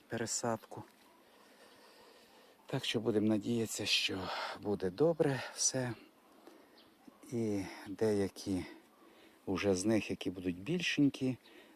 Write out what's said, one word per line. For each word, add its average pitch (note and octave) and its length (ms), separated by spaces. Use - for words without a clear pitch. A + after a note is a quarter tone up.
пересадку. A2+ 760
Так - 200
що - 140
будемо G#2+ 280
надіятися, A2 580
що G2 340
буде F#2+ 280
добре C#3+ 540
все. B2+ 400
І G#2+ 320
деякі G2 800
вже G2 280
з F#2 100
них, G#2+ 240
які F#2+ 220
будуть F2+ 280
більшенькі, C#3 760